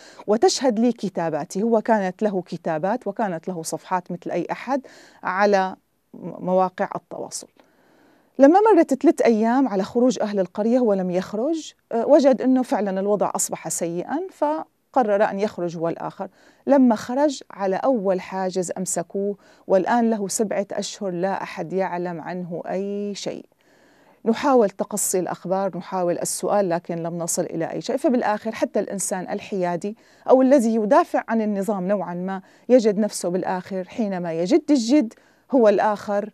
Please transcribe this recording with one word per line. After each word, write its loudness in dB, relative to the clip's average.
وتشهد 2
لي 4
كتاباتي". -4
هو 2
كانت 0
له 0
كتابات -4
وكانت -6
له -8
صفحات -6
مثل -8
أي -2
أحد -4
على 2
م-، -12
مواقع 2
التواصل. -12
لما 8
مرت 6
ثلاث 2
أيام 4
على 0
خروج 2
أهل -2
القرية 0
هو 2
لم -2
يخرج، -4
آه، -2
وجد 6
إنه 2
فعلًا -2
الوضع 0
أصبح -6
سيئًا، -4
فقرر -2
أن -2
يخرج -4
هو -2
الآخر. -8
لما 6
خرج -2
على -4
أول 0
حاجز -4
أمسكوه، -4
والآن 2
له -2
سبعة -4
أشهر -8
لا -4
أحد -10
يعلم -4
عنه -10
أي -6
شيء. -10
نحاول 4
تقصي -4
الأخبار، -4
نحاول -2
السؤال، 0
لكن -4
لم -6
نصل -4
إلى -6
أي -8
شيء. -4
فبالآخر 0
حتى -4
الإنسان -6
الحيادي -6
أو 8
الذي 4
يدافع 2
عن 0
النظام -2
نوعًا -2
ما -6
يجد 6
نفسه -2
بالآخر -4
حينما -6
يجد 2
الجد 2
هو 6
الآخر 0